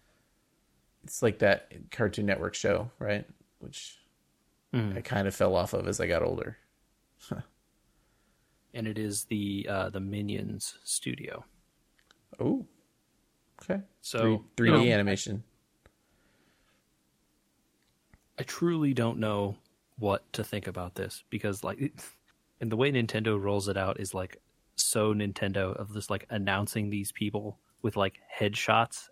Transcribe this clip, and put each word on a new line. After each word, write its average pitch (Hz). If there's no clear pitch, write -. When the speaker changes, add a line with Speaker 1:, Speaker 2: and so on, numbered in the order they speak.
Speaker 1:
it's -
like 110
that -
Cartoon 107
Network 95
show, 101
right? 104
Which -
Speaker 2:
Mm. 107
Speaker 1:
I 113
kind 101
of 95
fell 95
off 90
of 92
as 95
I 90
got 82
older. 87
<laughs> -
Speaker 2:
And 113
it 107
is 104
the, 101
uh, 95
the 95
Minions 101
studio. -
Speaker 1:
Oh, 190
okay. 196
Speaker 2:
So, -
Speaker 1:
Three, 110
three 117
D 143
Speaker 2:
you 123
know, 113
Speaker 1:
animation. 101
Speaker 2:
I 135
truly 160
don't 117
know 104
what 101
to 110
think 101
about 90
this 95
because, 104
like, 101
it, 131
and 117
the 110
way 139
Nintendo 110
rolls 101
it 98
out 95
is, 95
like, 92
so 107
Nintendo 101
of 104
just, 104
like, 98
announcing 101
these 101
people 104
with, 104
like, 98
headshots 110